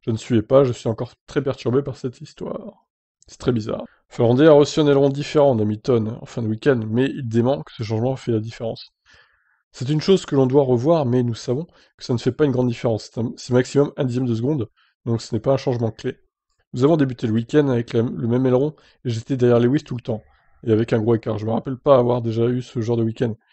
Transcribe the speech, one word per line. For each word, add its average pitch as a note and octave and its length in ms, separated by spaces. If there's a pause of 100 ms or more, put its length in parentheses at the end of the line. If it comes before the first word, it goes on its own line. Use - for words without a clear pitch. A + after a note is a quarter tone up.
Je A#2+ 100
ne A2 60
suivais A2+ 260
pas, C3+ 200
je B2 80
suis - 160
encore A2+ 260 (120)
très - 160
perturbé C3 400
par C3+ 160
cette B2+ 240
histoire. - 640 (400)
C'est - 140
très - 120
bizarre. A2 320 (260)
Finlandais B2 360
a D#3+ 60
reçu D3 300
un D3 60
aileron C#3 220
différent C#3+ 460
d'Hamilton A2 680
en - 60
fin A#2 160
de G#2+ 40
week-end, A#2 400
mais A#2+ 180
il C3+ 220
dément A#2+ 360
que - 100
ce - 80
changement A2+ 340
fait B2 160
la A2 80
différence. A2+ 540 (800)
C'est B2+ 180
une D3+ 120
chose F#3+ 260
que D3 80
l'on C3+ 100
doit C3+ 180
revoir, B2+ 440
mais B2 160
nous A#2 100
savons B2+ 320 (320)
que - 60
ça - 100
ne A2+ 60
fait B2+ 120
pas D3+ 140
une C3+ 60
grande B2 160
différence. A#2 440
C'est - 80
un, A#2 180
c'est - 160
maximum C3+ 440
un D3 80
dixième B2+ 220
de A#2 80
seconde, B2 340 (360)
donc A2+ 160
ce - 120
n'est A2 80
pas C#3 120
un C3 40
changement A#2+ 320
clé. - 300 (540)
Nous B2 100
avons D#3 140
débuté C3 280
le A2 80
week-end C#3 360
avec A#2 240
la, A2+ 100
le C3 240
même B2+ 180
aileron, C3 300 (280)
et C3 60
j'étais A2+ 260
derrière A#2+ 240
Lewis B2 240
tout B2 120
le A#2 60
temps, A2 200 (420)
et A2+ 80
avec A2+ 220
un A#2 60
gros A#2 160
écart. G#2+ 240
Je G#2+ 80
me A2+ 40
rappelle B2 260
pas C#3 200
avoir A#2+ 240
déjà A2+ 260
eu B2 140
ce A#2+ 200
genre A#2 160
de A2+ 60
week-end. A2+ 320 (180)